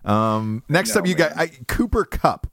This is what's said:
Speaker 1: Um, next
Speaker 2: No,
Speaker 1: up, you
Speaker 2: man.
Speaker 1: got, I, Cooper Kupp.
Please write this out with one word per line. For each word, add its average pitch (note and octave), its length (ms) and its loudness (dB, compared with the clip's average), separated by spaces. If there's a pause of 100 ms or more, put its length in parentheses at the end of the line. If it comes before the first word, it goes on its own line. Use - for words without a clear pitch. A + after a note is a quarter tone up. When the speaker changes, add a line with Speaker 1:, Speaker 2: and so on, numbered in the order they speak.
Speaker 1:
Um, A2 640 0
next F#3 260 2
Speaker 2:
No, G#3+ 60 4
Speaker 1:
up, F#3 80 -2
you F3+ 80 2
Speaker 2:
man. D#3+ 140 4
Speaker 1:
got, C3+ 80 -10
I, E3 80 2 (200)
Cooper A3+ 380 0
Kupp. - 480 -2